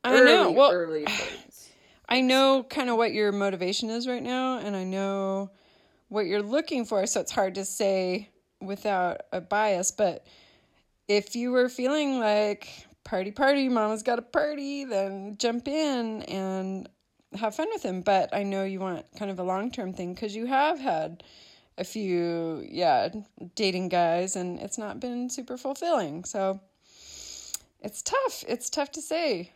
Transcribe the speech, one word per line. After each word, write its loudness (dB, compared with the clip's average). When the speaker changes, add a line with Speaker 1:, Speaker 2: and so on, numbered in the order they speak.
Speaker 1:
I 8
know. 10
Speaker 2:
Early, 2
Speaker 1:
Well, 10
Speaker 2:
early -2
forties. -8
Speaker 1:
<sighs> -20
I 4
know 6
kinda -2
what 2
your 2
motivation -2
is -4
right -2
now, -2
and -4
I -4
know -2
what -2
you're 0
looking -2
for, 0
so 0
it's -8
hard 0
to -6
say 0
without -2
a -4
bias, 0
but 0
if 0
you -2
were 4
feeling 0
like, 2
"Party, -4
party, 4
mama's 0
got 0
a -6
party," -2
then -4
jump -2
in -2
and -6
have -4
fun -2
with -6
him. -4
But 4
I -2
know -2
you -4
want -6
kind -6
of -6
a -4
long-term -4
thing -8
'cause -8
you -6
have 2
had -4
a -6
few, -2
yeah, 2
dating 0
guys, 2
and -4
it's -8
not -8
been -6
super -8
fulfilling. -2
So -2
it's -12
tough. -2
It's -6
tough -4
to -12
say -2